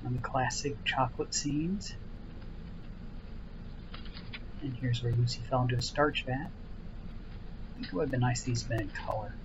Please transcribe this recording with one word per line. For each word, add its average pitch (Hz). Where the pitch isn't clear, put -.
On 123
the 123
classic -
chocolate 131
scenes. 160
And 131
here's 120
where 120
Lucy 120
fell 127
into 123
a 117
starch -
vat. 131
I -
think -
it -
would 170
have 135
been 127
nice 123
if -
these 120
had -
been 110
in -
color. 107